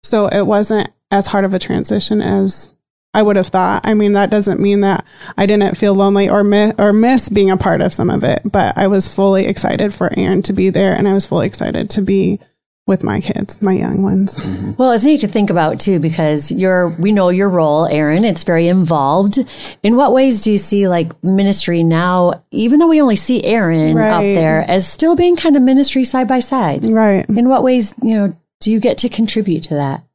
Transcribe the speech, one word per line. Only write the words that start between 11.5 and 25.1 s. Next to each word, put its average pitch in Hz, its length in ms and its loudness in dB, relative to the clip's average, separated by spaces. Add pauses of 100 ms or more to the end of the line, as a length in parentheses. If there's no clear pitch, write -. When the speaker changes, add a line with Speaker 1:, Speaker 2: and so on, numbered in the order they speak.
Speaker 1:
to 208 100 -2
be 196 380 0 (460)
with 190 180 0
my 107 180 -2
kids, - 400 -8
my 196 100 0
young - 300 -2
ones. 190 320 0
Speaker 2:
Mm-hmm. 196 440 -8
Speaker 3:
Well, 254 140 2
it's 226 140 0
neat 294 160 2
to 214 80 -2
think 208 200 0
about, 170 300 0
too, 185 200 0
because 151 520 -2
your, 185 380 0 (100)
we 202 140 2
know 185 160 2
your 190 180 0
role, 160 380 2
Aaron. 202 400 0
It's 196 180 -2
very 170 240 0
involved. 175 720 2 (440)
In 220 120 2
what 262 160 4
ways 262 300 2
do 214 100 0
you 202 60 2
see, 202 320 0
like, 170 200 0 (140)
ministry 190 600 0
now, 175 580 0 (100)
even 240 280 2
though 330 100 4
we 311 120 4
only 233 140 2
see - 300 -2
Aaron 170 520 2
out 214 200 2
Speaker 1:
Right. 202 160 2
Speaker 3:
there, 160 340 2
as 185 180 0
still 330 300 0